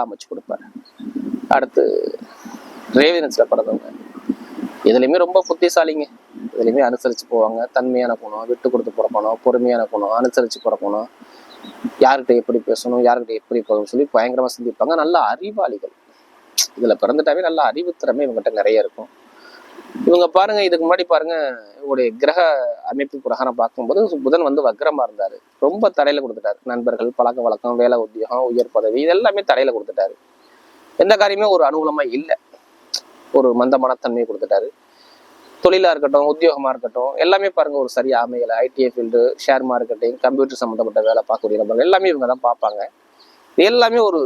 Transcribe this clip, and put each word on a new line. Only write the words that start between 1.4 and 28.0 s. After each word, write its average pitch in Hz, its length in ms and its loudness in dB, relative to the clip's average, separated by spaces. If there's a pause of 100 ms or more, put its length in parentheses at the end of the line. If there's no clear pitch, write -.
அடுத்து 131 280 2 (1120)
ரேவதி 160 260 4
நட்சத்திரத்துல 117 280 -2
பிறந்தவங்க, 110 380 -2 (1000)
இதுலயுமே 127 360 4
ரொம்ப 180 140 2 (100)
புத்திசாலிங்க. 160 560 0 (480)
இதுலயுமே 117 340 2
அனுசரிச்சு 120 440 -4
போவாங்க, 113 300 0 (100)
தன்மையான 123 500 0
குணம், 110 300 -12
விட்டு 123 180 -2
கொடுத்து 117 220 -2
போற 110 220 0
குணம், 110 300 -2
பொறுமையான 123 400 2 (100)
குணம், 104 260 -2
அனுசரிச்சு 123 440 -2
போற 107 200 0
குணம், 104 240 -4 (920)
யார்கிட்ட 131 420 4
எப்படி 117 180 -2 (100)
பேசணும், 123 380 0
யார்கிட்ட 120 340 0
எப்படி 120 260 -4
போகணும்னு 107 260 -2
சொல்லி 139 140 0 (100)
பயங்கரமா 123 380 0
சிந்திப்பாங்க. 120 480 -2
நல்ல 170 160 2 (120)
அறிவாளிகள். 170 640 -6 (840)
இதுல 113 220 2
பிறந்துட்டாவே 156 480 0
நல்ல 160 120 0
அறிவு 151 360 -2
திறமை 135 280 -2
இவங்ககிட்ட 113 360 -2
நிறைய 104 240 4
இருக்கும். - 240 -14 (1000)
இவங்க 175 200 2
பாருங்க, 202 360 0
இதுக்கு 175 220 0
முன்னாடி 180 280 0
பாருங்க, 160 220 0 (420)
இவங்களுடைய 135 400 0
கிரக 147 220 0 (520)
அமைப்பு 139 280 -6
பிரகாரம் 123 420 -4
பார்க்கும்போது 151 640 -2
புதன் 156 220 2
வந்து 143 200 0
வக்ரமா 139 400 -2
இருந்தாரு, 104 300 -8 (220)
ரொம்ப 196 380 0
தடையில 143 260 2
கொடுத்துட்டாரு. 110 400 -6
நண்பர்கள், 120 520 -4
பழக்க 120 260 0
வழக்கம், 117 340 -2
வேலை 120 220 4
உத்தியோகம், 113 540 -4